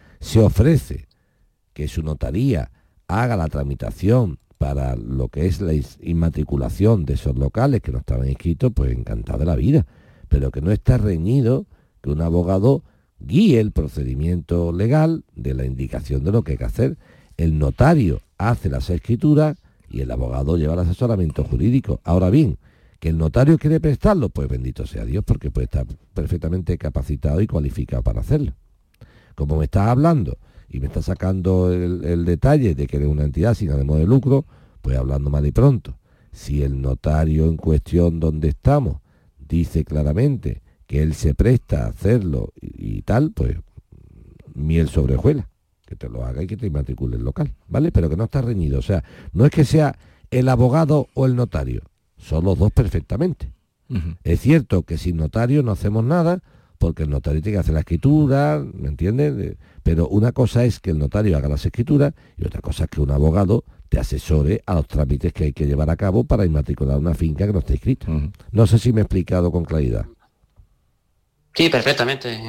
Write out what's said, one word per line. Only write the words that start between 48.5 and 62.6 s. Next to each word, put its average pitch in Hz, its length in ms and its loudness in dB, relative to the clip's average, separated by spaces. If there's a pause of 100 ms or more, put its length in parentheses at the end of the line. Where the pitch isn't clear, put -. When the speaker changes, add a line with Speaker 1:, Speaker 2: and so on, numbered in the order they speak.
Speaker 1:
o - 20 -2
sea, 90 220 0 (300)
no 92 120 4
es 151 60 6
que 151 140 4
sea 151 320 2 (320)
el 127 180 2
abogado 131 680 4
o 135 100 2
el 127 100 2
notario, 69 460 -4 (360)
son 80 280 -2
los 95 120 2
dos 165 140 4
perfectamente. - 800 0 (380)
Speaker 2:
Ujú. 82 340 -6
Speaker 1:
Es 80 160 0
cierto 127 440 2
que 82 140 -6
sin 85 200 -4
notario 120 460 0
no 113 100 -2
hacemos 107 320 -2
nada, 170 340 0 (380)
porque 80 260 -2
el 76 60 -2
notario 73 320 -2
tiene 101 160 -2
que - 20 0
hacer 82 140 0
la 78 80 0
escritura, 143 840 2 (100)
¿me 69 140 -8
entiendes? 117 480 -2
De, - 220 -6 (260)
pero 82 240 2
una 107 240 2
cosa 120 320 2
es 120 160 0
que - 120 -4
el 78 60 0
notario 85 400 0
haga 69 120 -2
las 71 160 -2
escrituras 143 480 0 (240)
y - 100 -4
otra - 140 -10